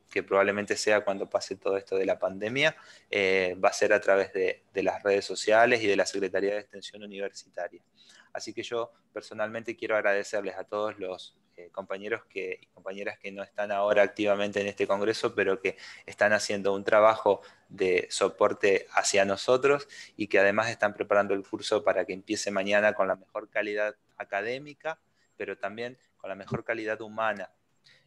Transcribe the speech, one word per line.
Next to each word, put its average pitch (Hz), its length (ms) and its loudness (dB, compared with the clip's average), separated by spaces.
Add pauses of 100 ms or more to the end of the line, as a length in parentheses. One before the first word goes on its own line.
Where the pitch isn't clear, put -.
(100)
que 95 120 -2
probablemente 101 540 2
sea 107 280 2
cuando 98 260 -4
pase 98 260 -4
todo 98 200 -2
esto 98 200 -4
de 95 80 0
la 92 140 0
pandemia, 110 580 -2 (340)
eh, 95 540 2
va 101 40 4
a - 40 2
ser 104 200 2
a 101 80 6
través 98 320 2
de, 92 400 -2
de 95 100 -2
las 92 200 -2
redes 98 220 2
sociales 113 580 4
y 107 40 0
de 98 100 4
la 95 100 2
Secretaría 95 480 -2
de 104 60 -6
Extensión 104 420 -16
Universitaria. 98 800 -12 (500)
Así - 200 -10
que 113 120 -10
yo 117 280 -6 (200)
personalmente 110 640 -8
quiero 110 200 -2
agradecerles 101 600 0
a 95 80 -10
todos 104 340 -4
los, 92 380 -10 (200)
eh, 87 140 -20
compañeros 98 540 -8
que, 92 360 -8
y - 60 -20
compañeras 98 500 -12
que 101 140 -14
no 98 140 -10
están 104 260 -6
ahora 101 320 4
activamente 101 580 0
en 101 60 0
este 101 220 -2
congreso, 104 480 0
pero 95 240 2
que 95 160 -2 (280)
están 104 280 2
haciendo 101 420 0
un 101 80 -4
trabajo 107 600 6 (260)
de 92 420 0
soporte 101 800 2
hacia 98 340 2
nosotros 127 640 2 (300)
y 104 100 -6
que 98 140 4
además 104 280 4
están 107 260 -2
preparando 101 380 2
el 98 120 0
curso 104 400 -2
para 92 200 2
que 95 80 -8
empiece 101 380 -6
mañana 104 440 2
con 98 120 0
la 95 80 0
mejor 104 360 -10
calidad 104 440 -4 (220)
académica, 135 840 -8 (380)
pero 98 200 -8
también 117 400 -10 (200)
con - 120 -14
la 95 60 -8
mejor 107 300 -8
calidad 110 360 -4
humana. 107 520 -6 (540)